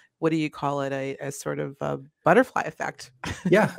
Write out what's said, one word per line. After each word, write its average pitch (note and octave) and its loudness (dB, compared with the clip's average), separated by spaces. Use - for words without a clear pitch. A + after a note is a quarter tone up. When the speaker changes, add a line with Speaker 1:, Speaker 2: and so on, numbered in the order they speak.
Speaker 1:
what D#3+ 2
do D#3+ 0
you D3+ 0
call C#3+ -2
it? C3+ -2
A, C3+ -4
a C#3+ -8
sort D3 -6
of C#3+ -6
a C#3+ -4
butterfly G3 4
effect. - -8
<laughs> - -4
Speaker 2:
Yeah. F#3+ 4